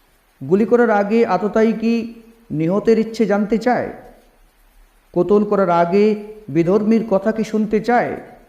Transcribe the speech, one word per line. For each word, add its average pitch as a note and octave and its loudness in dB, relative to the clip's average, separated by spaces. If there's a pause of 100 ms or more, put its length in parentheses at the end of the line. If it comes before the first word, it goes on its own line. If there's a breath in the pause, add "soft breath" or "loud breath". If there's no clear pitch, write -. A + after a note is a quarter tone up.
(400)
গুলি F#3 0
করার A#3 2
আগে G3+ 0
আততায়ী G#3 0
কি A3+ -2 (560)
নিহতের G3 0
ইচ্ছে A3 -2
জানতে G3+ 0
চায়? A3 -2 (1300)
কোতল F3+ 2
করার G3 0
আগে E3+ 2 (440)
বিধর্মীর G3+ 2
কথা F#3+ 0
কি A3 -4
শুনতে G#3+ -2
চায় G#3+ 0 (360)